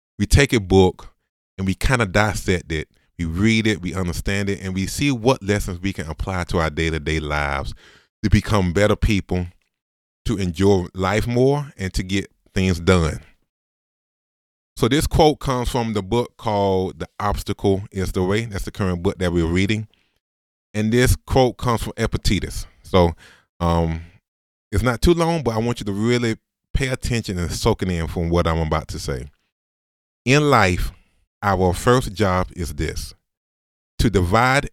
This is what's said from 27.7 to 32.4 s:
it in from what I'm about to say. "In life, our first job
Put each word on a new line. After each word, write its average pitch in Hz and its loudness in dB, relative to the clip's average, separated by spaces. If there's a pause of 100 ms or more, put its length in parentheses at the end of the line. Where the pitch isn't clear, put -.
it 92 -2
in 82 -2
from 85 -4
what 85 2
I'm 82 0
about 78 -2
to 80 -10
say. 67 -8 (960)
"In 143 4
life, 98 4 (520)
our 92 2
first 123 2
job 92 0